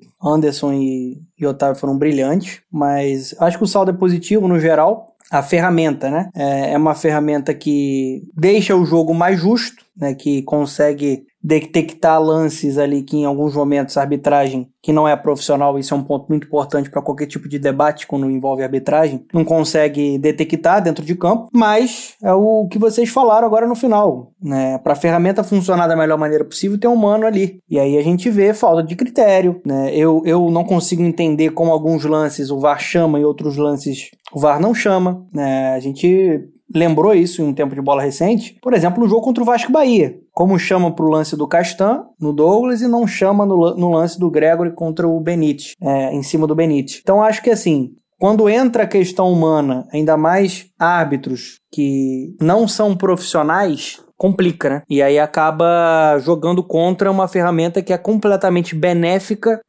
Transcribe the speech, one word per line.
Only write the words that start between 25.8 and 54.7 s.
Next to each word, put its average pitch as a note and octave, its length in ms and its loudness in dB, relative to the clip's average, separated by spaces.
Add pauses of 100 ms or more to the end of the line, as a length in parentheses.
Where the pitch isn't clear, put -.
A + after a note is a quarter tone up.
da E3 100 0
melhor D#3 200 2
maneira D3+ 280 0
possível, G3+ 340 -4
tem A#3+ 100 2
um A#3+ 40 2
humano G#3+ 320 2
ali. G3 340 -2 (100)
E D#3+ 80 -2
aí C#3 200 2
a D3 60 2
gente F3+ 260 0
vê G#3 240 4
falta E3 300 2
de D#3+ 120 -6
critério, F#3+ 680 2
né? C3+ 280 -2
Eu, D#3+ 320 4
eu E3+ 260 2
não E3+ 120 0
consigo F3 380 0
entender D#3+ 480 0
como E3 220 0
alguns D#3 340 0
lances D3+ 460 -2
o C#3 80 -4
var C#3+ 200 2
chama E3 400 0
e D3 60 2
outros C#3+ 320 -2
lances D3 540 -4 (200)
o - 80 -8
var D3 200 2
não G#3+ 140 2
chama, F#3 580 -2
né? C3+ 440 -2
A C3 40 -4
gente E3+ 600 0 (320)
lembrou E3 400 4
isso F3 260 2
em D#3+ 60 0
um C#3+ 80 -2
tempo C#3 220 -4
de C#3 60 -6
bola C#3 200 0
recente, F3 580 -2
por B3 140 -2
exemplo, F3+ 300 2
no - 40 2
jogo A3+ 140 2
contra A#3+ 220 -2
o - 20 -2
Vasco A#3+ 240 0
e - 20 -2
Bahia. A#3+ 440 2 (160)
Como F#3 260 2
chama F3 320 0
pro D#3+ 180 -2
lance D#3 300 0
do D3 100 -4
Castan, F#3 580 0 (140)
no D3+ 140 -4
Douglas, G#3+ 480 2
e B3 60 0
não A#3 180 2
chama G3+ 400 0
no G3 100 0
la-, E3+ 200 2
no F3 160 0
lance E3+ 280 0
do F3 120 0
Gregory E3 420 2
contra E3 340 -4
o E3 120 0
Benítez, D#3 600 -2
é, C3+ 360 -2
em C#3 80 -4
cima D#3 240 0
do D3+ 80 -2
Benítez. D3+ 480 0
Então, G3 180 2
acho G#3+ 220 0
que, A#3+ 80 2
assim, D#3+ 400 0 (280)
quando G#3 300 4
entra A#3 340 2
a G3 40 0
questão F#3 440 0
humana, D3+ 640 0
ainda D#3 240 2
mais F#3 480 0 (140)
árbitros C#3+ 800 -2 (120)
que C3+ 680 -4
não G3+ 260 2
são G#3 280 0
profissionais, F3 1080 -2 (160)
complica, F3 520 0
né? C#3+ 200 -4